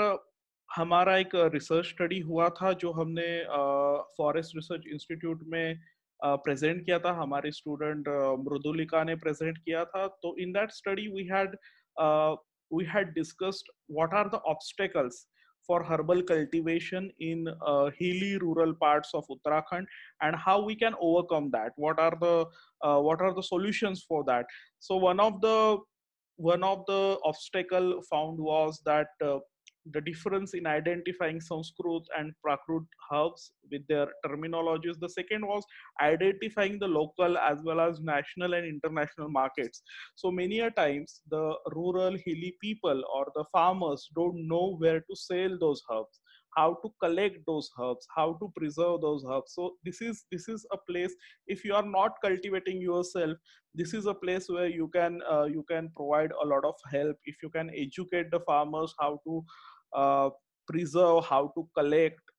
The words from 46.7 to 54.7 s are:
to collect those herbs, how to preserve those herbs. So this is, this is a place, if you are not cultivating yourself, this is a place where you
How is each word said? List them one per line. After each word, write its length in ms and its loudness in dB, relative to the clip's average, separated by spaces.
to 180 -10
collect 460 0
those 320 -4
herbs, 260 -4
how 180 2
to 220 -10
preserve 460 0
those 260 -2
herbs. 280 -4
So 280 -6
this 160 -10
is, 320 -8
this 160 -10
is 240 -8
a 60 -4
place, 380 -6
if 180 -8
you 80 -2
are 140 2
not 340 2
cultivating 600 -2
yourself, 540 0
this 220 -4
is 100 -4
a 80 0
place 340 -4
where 200 0
you 220 -2